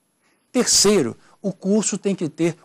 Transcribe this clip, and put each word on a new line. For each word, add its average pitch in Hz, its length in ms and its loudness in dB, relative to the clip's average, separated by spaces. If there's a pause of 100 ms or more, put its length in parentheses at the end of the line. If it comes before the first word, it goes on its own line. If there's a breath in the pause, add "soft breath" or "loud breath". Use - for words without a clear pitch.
(520)
Terceiro, 196 640 2 (260 soft breath)
o 196 120 -6
curso 202 440 -2
tem 196 180 -4
que 175 120 -6
ter 160 380 -4